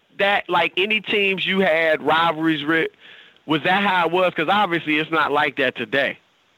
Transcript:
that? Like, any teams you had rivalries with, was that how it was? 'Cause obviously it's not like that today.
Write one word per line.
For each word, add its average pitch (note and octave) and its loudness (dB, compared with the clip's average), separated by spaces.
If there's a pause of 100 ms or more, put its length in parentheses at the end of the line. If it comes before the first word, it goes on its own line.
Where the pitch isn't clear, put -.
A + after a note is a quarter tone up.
(180)
that? G3 0
Like, E3+ 0
any G#3+ 0
teams G3 -2
you F#3+ 0
had D#3+ 2
rivalries D#3+ 0
with, D#3+ 0 (560)
was D3 -2
that F#3 2
how F#3 2
it D#3+ -2
was? F3+ 2
'Cause D#3 -2
obviously E3+ 0
it's D#3 -4
not D3+ 0
like D3 0
that C3 0
today. B2 -2 (400)